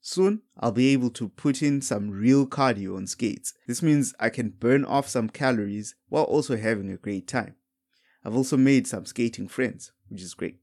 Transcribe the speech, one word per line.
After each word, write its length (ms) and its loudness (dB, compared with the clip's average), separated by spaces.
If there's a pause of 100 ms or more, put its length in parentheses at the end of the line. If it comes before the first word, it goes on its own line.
Soon, 420 0 (160)
I'll 120 0
be 220 4
able 180 2
to 180 -8
put 340 -2
in 180 2
some 300 -4
real 340 4
cardio 500 -2
on 120 -8
skates. 460 -6 (140)
This 140 -4
means 380 2
I 100 0
can 200 -4
burn 360 2
off 240 0
some 200 -2
calories 680 -2 (140)
while 160 2
also 320 0
having 340 -2
a 60 -10
great 300 -6
time. 280 -6 (680)
I've 120 -6
also 200 0
made 320 6
some 180 -8
skating 420 -4
friends, 440 -6 (180)
which 120 -14
is 140 -14
great. 280 -10